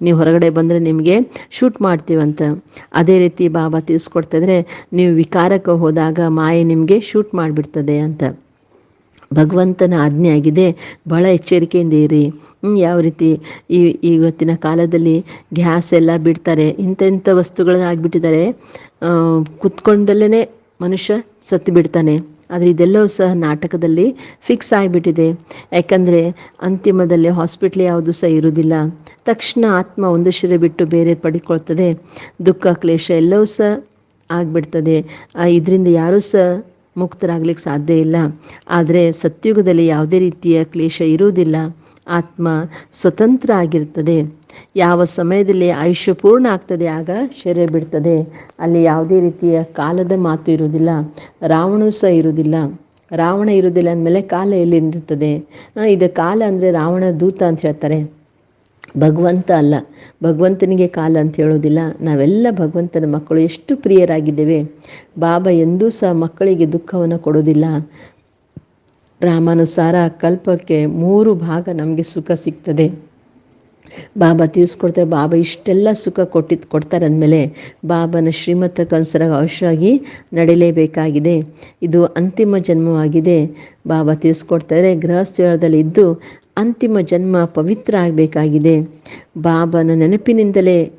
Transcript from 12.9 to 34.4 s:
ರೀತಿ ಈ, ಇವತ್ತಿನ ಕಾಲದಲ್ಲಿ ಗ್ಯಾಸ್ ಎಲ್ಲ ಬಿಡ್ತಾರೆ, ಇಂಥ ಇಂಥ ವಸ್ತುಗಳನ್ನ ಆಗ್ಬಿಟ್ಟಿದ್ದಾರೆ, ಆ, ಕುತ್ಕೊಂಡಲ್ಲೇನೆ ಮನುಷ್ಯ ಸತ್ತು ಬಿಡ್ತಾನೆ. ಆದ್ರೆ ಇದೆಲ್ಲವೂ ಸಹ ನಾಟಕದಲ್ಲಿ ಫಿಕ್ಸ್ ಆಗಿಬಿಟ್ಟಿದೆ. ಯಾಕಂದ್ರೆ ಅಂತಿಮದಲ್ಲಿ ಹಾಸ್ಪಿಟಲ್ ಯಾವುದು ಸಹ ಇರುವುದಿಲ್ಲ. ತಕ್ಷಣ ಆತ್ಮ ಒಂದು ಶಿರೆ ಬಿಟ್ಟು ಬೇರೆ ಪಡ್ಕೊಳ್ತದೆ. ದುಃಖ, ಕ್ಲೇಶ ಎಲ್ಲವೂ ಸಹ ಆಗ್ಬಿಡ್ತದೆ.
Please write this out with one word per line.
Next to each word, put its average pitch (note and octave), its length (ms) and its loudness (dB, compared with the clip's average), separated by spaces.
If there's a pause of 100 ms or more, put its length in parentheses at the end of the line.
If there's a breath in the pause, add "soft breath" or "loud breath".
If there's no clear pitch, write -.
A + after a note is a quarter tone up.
ರೀತಿ D#3+ 400 0 (300 loud breath)
ಈ, F3 180 4
ಇವತ್ತಿನ E3 680 0
ಕಾಲದಲ್ಲಿ E3 680 0 (280 loud breath)
ಗ್ಯಾಸ್ E3+ 400 -2
ಎಲ್ಲ E3 240 4
ಬಿಡ್ತಾರೆ, D#3 520 0
ಇಂಥ F#3+ 320 -4
ಇಂಥ F#3+ 300 0
ವಸ್ತುಗಳನ್ನ F3+ 520 0
ಆಗ್ಬಿಟ್ಟಿದ್ದಾರೆ, E3+ 680 0 (500 loud breath)
ಆ, E3 420 0 (140)
ಕುತ್ಕೊಂಡಲ್ಲೇನೆ G#3 920 2 (320)
ಮನುಷ್ಯ F#3 320 -4 (280)
ಸತ್ತು - 300 -4
ಬಿಡ್ತಾನೆ. D#3+ 460 2 (340)
ಆದ್ರೆ F3 180 0
ಇದೆಲ್ಲವೂ F#3 380 2
ಸಹ F#3+ 260 0
ನಾಟಕದಲ್ಲಿ E3+ 800 -2 (260 loud breath)
ಫಿಕ್ಸ್ - 320 -2
ಆಗಿಬಿಟ್ಟಿದೆ. F3 580 0 (420 loud breath)
ಯಾಕಂದ್ರೆ F3 560 2 (320 loud breath)
ಅಂತಿಮದಲ್ಲಿ F#3 680 0
ಹಾಸ್ಪಿಟಲ್ F3+ 520 -2
ಯಾವುದು E3+ 300 -2
ಸಹ E3+ 160 -2
ಇರುವುದಿಲ್ಲ. D#3+ 460 0 (520 loud breath)
ತಕ್ಷಣ A3+ 440 -2
ಆತ್ಮ F#3 340 -2
ಒಂದು F3 280 2
ಶಿರೆ F3 260 0
ಬಿಟ್ಟು E3+ 280 0
ಬೇರೆ E3 300 2
ಪಡ್ಕೊಳ್ತದೆ. E3 840 -2 (440 loud breath)
ದುಃಖ, F#3 220 2
ಕ್ಲೇಶ E3 440 0
ಎಲ್ಲವೂ F3+ 340 2
ಸಹ G#3 380 -2 (480)
ಆಗ್ಬಿಡ್ತದೆ. D#3+ 1040 -4